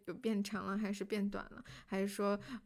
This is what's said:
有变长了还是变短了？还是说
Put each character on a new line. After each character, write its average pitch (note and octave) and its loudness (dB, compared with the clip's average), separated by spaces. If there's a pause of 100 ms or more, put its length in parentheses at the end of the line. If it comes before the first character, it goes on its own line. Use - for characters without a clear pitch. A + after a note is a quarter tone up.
有 F3+ -4
变 G3+ 2
长 G3 -2
了 G3 0
还 G#3 2
是 G3+ -2
变 G3+ 2
短 G3+ -2
了？ - -14 (220)
还 G3 0
是 G3 4
说 G3+ 2 (280)